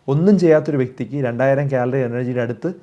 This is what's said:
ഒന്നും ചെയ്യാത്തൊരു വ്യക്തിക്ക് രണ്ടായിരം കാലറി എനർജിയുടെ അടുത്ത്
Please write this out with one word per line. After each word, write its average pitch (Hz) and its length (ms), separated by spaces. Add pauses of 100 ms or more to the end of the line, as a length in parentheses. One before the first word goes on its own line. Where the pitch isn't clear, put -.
ഒന്നും 175 320
ചെയ്യാത്തൊരു 156 380
വ്യക്തിക്ക് 131 480
രണ്ടായിരം 135 460
കാലറി 127 280
എനർജിയുടെ 123 420
അടുത്ത് 120 420